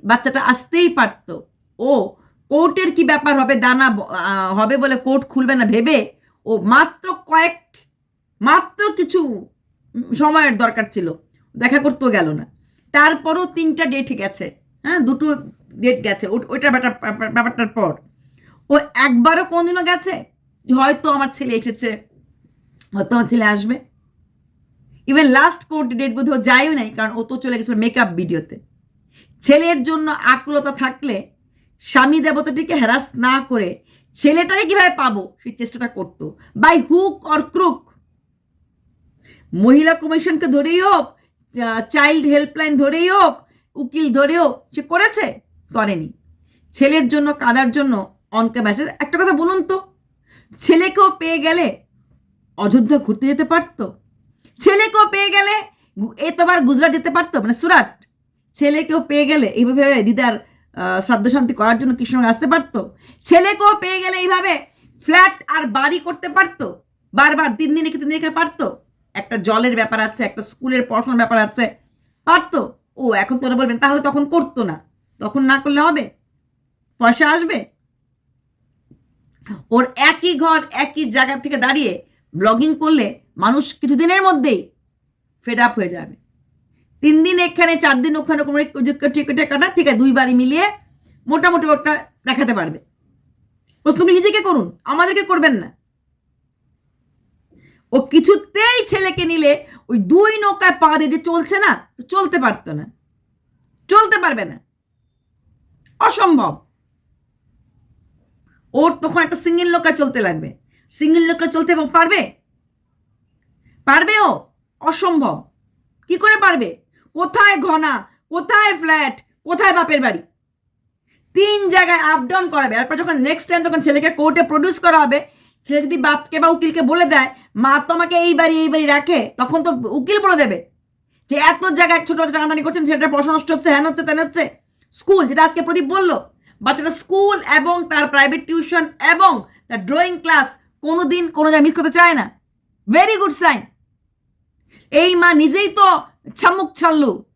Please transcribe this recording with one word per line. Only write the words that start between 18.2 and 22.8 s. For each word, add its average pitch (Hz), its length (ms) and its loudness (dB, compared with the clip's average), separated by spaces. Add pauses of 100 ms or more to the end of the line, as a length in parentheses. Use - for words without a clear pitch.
ও 285 80 6 (160)
একবারও 277 500 2
কোনোদিনও 349 380 -2
গেছে 349 420 -4 (400)
যে 254 100 0
হয়তো 285 360 0
আমার 269 220 0
ছেলে 247 240 -6
এসেছে, 226 520 -8 (840)